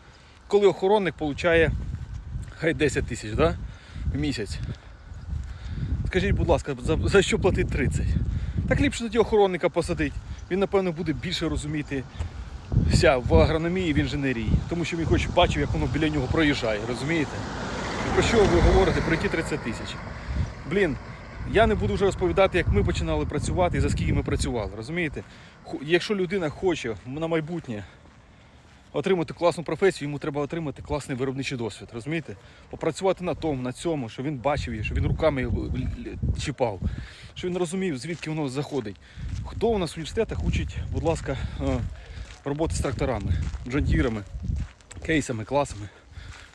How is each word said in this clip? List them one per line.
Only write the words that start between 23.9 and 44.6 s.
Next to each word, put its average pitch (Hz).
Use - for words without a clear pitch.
скільки 156
ми 143
працювали, 123
розумієте? 139
Ху-, -
якщо 165
людина 185
хоче 143
на 147
майбутнє 156
отримати 160
класну 170
професію, 165
йому 143
треба 147
отримати 156
класний 143
виробничий 135
досвід, 107
розумієте? 120
Попрацювати 180
на 175
тому, 143
на 127
цьому, 147
що 131
він 147
бачив 127
її, 107
що -
він -
руками 147
його 123
л-, -
л-, -
чіпав, 117
що -
він 180
розумів, 180
звідки 160
воно 156
заходить. 127
Хто -
у 220
нас 170
в -
університетах 160
учить, -
будь 131
ласка, 151
е, 135
роботи 147
з -
тракторами, 143
джондірами, 131